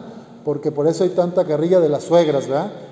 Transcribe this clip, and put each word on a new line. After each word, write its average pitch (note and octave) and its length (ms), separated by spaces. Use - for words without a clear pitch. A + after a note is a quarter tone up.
Porque D3 260
por D3 160
eso E3 160
hay F3+ 60
tanta F3+ 340
carrilla E3 380
de D#3 80
las C#3+ 140
suegras, D3+ 440
¿verdad? D3+ 240